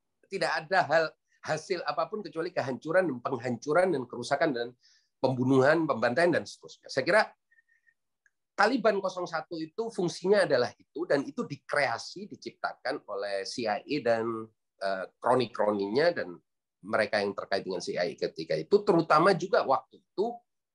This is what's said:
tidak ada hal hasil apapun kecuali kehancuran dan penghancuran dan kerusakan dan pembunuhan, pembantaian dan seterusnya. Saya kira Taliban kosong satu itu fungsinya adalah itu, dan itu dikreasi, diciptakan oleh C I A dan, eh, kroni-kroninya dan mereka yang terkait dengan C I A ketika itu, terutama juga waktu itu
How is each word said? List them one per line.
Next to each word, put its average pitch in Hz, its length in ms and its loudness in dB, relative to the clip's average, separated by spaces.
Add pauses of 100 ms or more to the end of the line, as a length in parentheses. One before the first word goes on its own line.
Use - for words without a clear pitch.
(280)
tidak 165 240 -4 (120)
ada 185 200 0
hal 160 220 2 (380)
hasil 156 440 -4
apapun 160 320 -4
kecuali 165 320 -6
kehancuran 147 560 0
dan 131 160 -4
penghancuran 131 720 0
dan 131 80 -2
kerusakan 139 480 -2
dan 120 160 -4 (500)
pembunuhan, 135 680 4
pembantaian 123 420 2
dan 113 140 2
seterusnya. - 480 -18
Saya 135 160 0
kira 208 160 6 (1300)
Taliban 214 400 4
kosong 180 320 -6
satu 160 320 -8
itu 226 320 -8
fungsinya 180 560 2
adalah 123 240 2
itu, - 320 -10
dan 139 160 2
itu 151 240 -6
dikreasi, 135 800 -4
diciptakan - 800 -8
oleh 98 400 -6
C 110 240 -4
I 101 160 -2
A 147 160 -4
dan, 113 240 0 (560)
eh, 95 240 -4 (160)
kroni-kroninya 110 880 2
dan 90 240 -4 (480)
mereka 107 400 0
yang 101 160 -2
terkait 95 240 -4
dengan 87 240 -6
C 95 80 -6
I 87 80 -2
A 90 40 0 (120)
ketika 82 400 -4
itu, 202 240 2
terutama 170 560 4
juga 190 240 0
waktu 131 400 -2
itu 220 320 -4 (420)